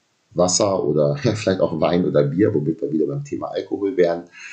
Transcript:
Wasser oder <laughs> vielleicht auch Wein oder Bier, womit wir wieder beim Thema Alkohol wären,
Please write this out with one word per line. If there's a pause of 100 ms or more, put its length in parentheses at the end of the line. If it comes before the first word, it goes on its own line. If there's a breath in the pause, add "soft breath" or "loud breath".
(340)
Wasser
oder
<laughs>
vielleicht
auch
Wein
oder
Bier,
womit
wir
wieder
beim
Thema
Alkohol
wären, (260 loud breath)